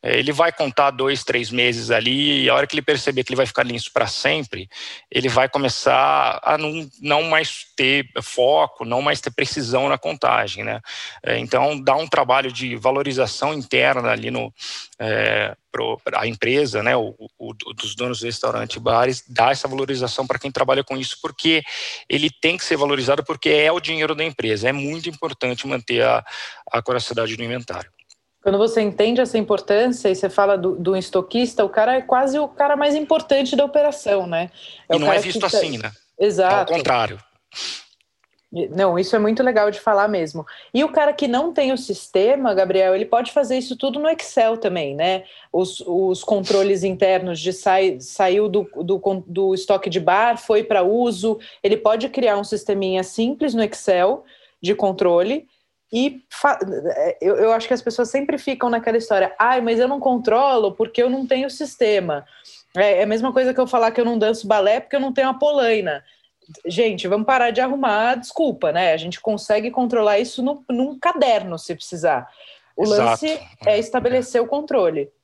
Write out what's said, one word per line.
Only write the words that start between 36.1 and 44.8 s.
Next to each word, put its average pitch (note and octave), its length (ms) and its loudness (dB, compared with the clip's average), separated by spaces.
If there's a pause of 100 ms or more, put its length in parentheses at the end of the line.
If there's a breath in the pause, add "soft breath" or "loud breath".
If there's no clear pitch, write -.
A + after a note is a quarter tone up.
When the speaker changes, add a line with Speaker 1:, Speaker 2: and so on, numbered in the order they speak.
Speaker 2:
Exato. F#3+ 540 2
Speaker 1:
É - 20 2
o E3+ 40 0
contrário. A#2+ 400 0 (1300 loud breath)
Speaker 2:
E, E3+ 180 -4
não, F3+ 300 0
isso G3 160 0
é A3+ 40 2
muito G#3+ 240 2
legal G#3+ 280 2
de G#3 80 -12
falar G#3 300 2
mesmo. E3 380 -4 (260 loud breath)
E B3 100 2
o D#4 60 2
cara D4 240 2
que C#4+ 160 -2
não C#4 240 0
tem C#4 180 0
o C4 60 0
sistema, A#3 800 0
Gabriel, F#3+ 400 2
ele G3+ 100 0
pode A#3 260 0
fazer C4 280 0
isso B3+ 180 -6
tudo C4+ 220 -4
no D4+ 100 0
Excel A#3 480 2
também, F3 380 -4